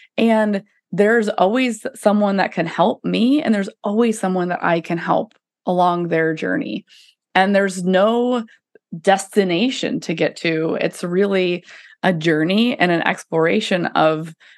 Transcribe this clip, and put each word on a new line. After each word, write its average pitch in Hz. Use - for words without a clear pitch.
And 214
there's 208
always 226
someone 208
that 185
can 165
help 175
me, 226
and 220
there's 196
always 220
someone 185
that 175
I 170
can 170
help -
along 175
their 160
journey. 180
And 196
there's 190
no 226
destination 196
to 170
get 160
to. 160
It's -
really 185
a 180
journey 170
and 180
an 170
exploration 175
of, 160